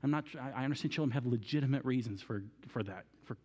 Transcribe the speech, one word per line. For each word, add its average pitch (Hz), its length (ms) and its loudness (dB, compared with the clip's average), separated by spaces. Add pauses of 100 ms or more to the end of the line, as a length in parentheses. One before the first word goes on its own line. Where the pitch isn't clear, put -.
I'm 139 100 4
not, 151 140 0 (100)
I, 135 140 -8
I 127 140 -2
understand 143 280 0
children 147 200 2
have 123 140 0
legitimate 131 580 2
reasons 117 380 0
for, 104 220 -4 (240)
for 110 160 -2
that, 95 220 -8 (180)
for 110 200 -8